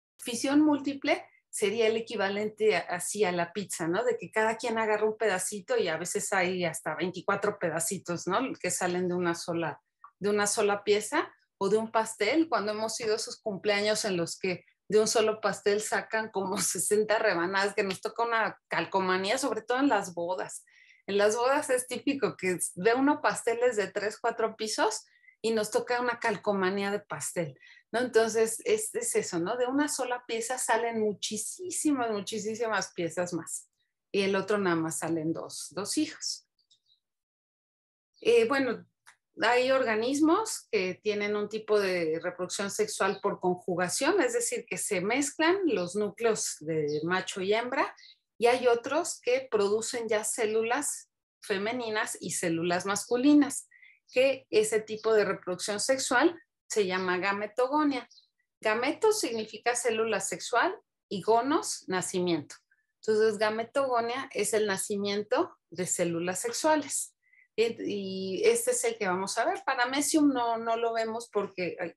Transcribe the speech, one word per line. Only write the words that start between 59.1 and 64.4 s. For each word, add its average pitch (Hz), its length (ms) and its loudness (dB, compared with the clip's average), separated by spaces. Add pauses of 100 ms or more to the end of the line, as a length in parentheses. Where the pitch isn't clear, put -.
significa 233 640 -2
célula 220 440 0
sexual 240 580 -2 (320)
y 190 120 -4
gonos, 240 640 0
nacimiento. 180 680 -2 (460)
Entonces, 220 360 2
gametogonia 233 960 0
es 202 200 -2